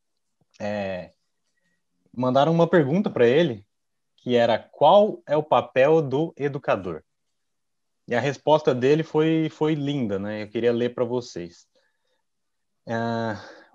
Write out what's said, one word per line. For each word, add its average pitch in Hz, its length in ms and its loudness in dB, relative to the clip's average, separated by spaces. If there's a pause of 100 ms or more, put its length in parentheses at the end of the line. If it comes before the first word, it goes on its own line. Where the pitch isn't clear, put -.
(580)
É, 98 540 -8 (1000)
mandaram 127 400 2
uma 165 140 2
pergunta 170 420 2
pra 123 180 2
ele, 123 380 2 (520)
que 123 180 -4
era: 117 240 2
"Qual 190 720 2
é 143 80 0
o 151 80 0
papel 139 580 2
do 143 340 -4
educador?" 131 640 -6 (1080)
E 120 80 -2
a 120 40 0
resposta 147 540 0
dele 139 300 2
foi, 160 460 0
foi 156 240 -2
linda, 139 440 -4
né? 107 240 -8
Eu 101 60 -12
queria 117 240 0
ler 120 220 -4
pra 127 100 -4
vocês. 113 600 -10 (1200)
"Ah, 117 500 -6 (360)